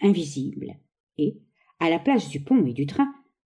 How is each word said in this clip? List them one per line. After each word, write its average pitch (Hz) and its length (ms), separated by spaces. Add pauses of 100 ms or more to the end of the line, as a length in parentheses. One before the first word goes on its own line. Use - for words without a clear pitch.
invisible, 160 760 (400)
et, 151 200 (420)
à 165 100
la 165 100
place 262 300
du 143 120
pont 226 240
et 120 80
du 139 120
train, 269 280 (340)